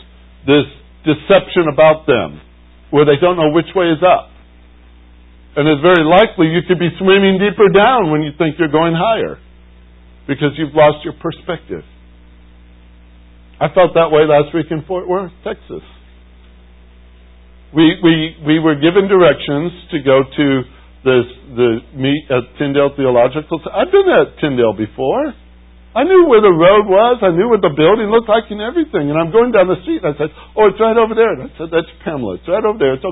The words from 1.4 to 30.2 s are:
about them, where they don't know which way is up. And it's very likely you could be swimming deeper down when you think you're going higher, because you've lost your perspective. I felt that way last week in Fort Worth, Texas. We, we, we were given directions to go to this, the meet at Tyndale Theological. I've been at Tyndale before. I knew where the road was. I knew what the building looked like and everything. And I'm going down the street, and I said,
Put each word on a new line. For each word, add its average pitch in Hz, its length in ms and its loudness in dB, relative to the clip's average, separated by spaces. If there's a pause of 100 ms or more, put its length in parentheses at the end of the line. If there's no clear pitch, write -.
about 156 400 2
them, 85 320 -2 (520)
where 147 120 2
they 147 160 4
don't 180 160 0
know 160 140 0
which 165 260 -2
way 175 160 0
is 151 120 -2
up. 180 260 2 (1300)
And 147 100 0
it's 143 140 0
very 175 220 4
likely 180 440 2
you 165 180 -2
could 180 140 -2
be 175 180 -2
swimming 190 400 2
deeper 202 320 2
down 202 400 2
when 151 140 -2
you 147 140 -8
think 156 200 -4
you're 160 140 -2
going 165 240 0
higher, 165 420 -4 (880)
because 139 300 -4
you've 147 160 -8
lost 151 300 2
your 156 160 -12
perspective. 156 640 -12 (1800)
I 151 80 -2
felt 180 240 2
that 165 180 0
way 156 140 4
last 147 280 2
week 160 180 -4
in 156 160 -6
Fort 185 200 -8
Worth, 180 240 -6 (120)
Texas. - 400 -14 (1900)
We, 160 320 2
we, 165 320 0 (100)
we 151 140 0
were 156 160 0
given 175 320 0
directions 165 640 0 (200)
to 160 100 -6
go 135 220 2
to 143 240 -4 (580)
this, 127 200 2 (300)
the 117 240 0 (160)
meet 143 340 -4
at 120 280 -6
Tyndale 143 400 0
Theological. 131 640 -2 (100)
I've 247 200 -4
been 392 180 2
at - 320 0
Tyndale 123 320 0
before. 139 600 -6 (600)
I 226 160 -2
knew 370 160 6
where 233 160 4
the 208 80 4
road 190 400 2
was. 226 320 2
I 190 80 0
knew 196 240 0
what 202 80 0
the 180 80 0
building 185 400 0
looked 233 160 0
like 226 240 -2
and 208 80 -10
everything. 214 560 -6
And 156 40 -2
I'm 165 120 -2
going 233 240 0
down 185 160 2
the 180 160 -2
street, 320 160 -6
and 165 80 -4
I 143 80 -8
said, 156 160 -6 (240)